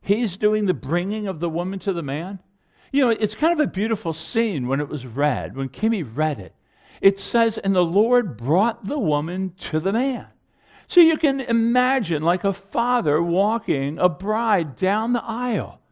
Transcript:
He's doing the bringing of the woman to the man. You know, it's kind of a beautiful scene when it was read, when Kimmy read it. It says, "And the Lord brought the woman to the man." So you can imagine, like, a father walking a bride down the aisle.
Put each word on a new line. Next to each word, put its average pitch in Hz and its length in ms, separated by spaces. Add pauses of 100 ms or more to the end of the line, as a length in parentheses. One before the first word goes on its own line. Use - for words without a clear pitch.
He's 214 340
doing 214 300
the 180 80
bringing 180 540
of 170 120
the 170 80
woman 180 300
to 190 160
the 170 80
man. 165 380 (500)
You 277 120
know, 240 80
it's 220 240
kind 330 180
of 302 80
a 247 100
beautiful 196 440
scene 202 520
when 135 140
it 143 80
was 135 180
read, 113 480
when 135 140
Kimmy 208 420
read 135 300
it. 92 140 (480)
It 196 180
says, 233 380
"And 196 160
the 180 100
Lord 208 540
brought 185 480
the 285 120
woman 175 600
to - 200
the 175 140
man." 240 340 (600)
So - 140
you 320 180
can 269 240
imagine, 233 800
like, 175 220
a 196 100
father 226 680
walking 170 760
a 180 100
bride 190 680
down 214 360
the 240 100
aisle. 226 680